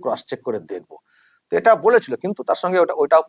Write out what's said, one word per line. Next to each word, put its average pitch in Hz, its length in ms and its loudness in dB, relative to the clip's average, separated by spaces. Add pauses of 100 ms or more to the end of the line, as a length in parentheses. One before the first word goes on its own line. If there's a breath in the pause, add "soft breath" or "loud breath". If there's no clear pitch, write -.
ক্রস 110 280 -6
চেক - 180 -10
করে 110 120 -6 (120)
দেখব। 90 200 -12 (560)
তো - 120 -20
এটা 226 120 4 (140)
বলেছিল, 220 280 2 (100)
কিন্তু 196 240 -6
তার 185 160 0
সঙ্গে 180 200 -2
ওটা, 165 180 0
ওইটাও 156 280 4